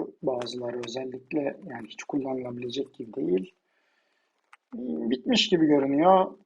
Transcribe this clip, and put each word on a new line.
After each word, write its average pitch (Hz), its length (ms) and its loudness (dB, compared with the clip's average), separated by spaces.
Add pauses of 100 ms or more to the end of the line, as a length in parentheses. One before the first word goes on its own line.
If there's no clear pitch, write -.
(240)
bazıları 123 640 -4
özellikle 127 540 -6
yani 131 460 -8
hiç - 160 -16
kullanılabilecek 127 880 -6
gibi 113 200 -14
değil. 180 420 -2 (1160)
Bitmiş 233 760 0
gibi 165 160 6
görünüyor. 147 800 6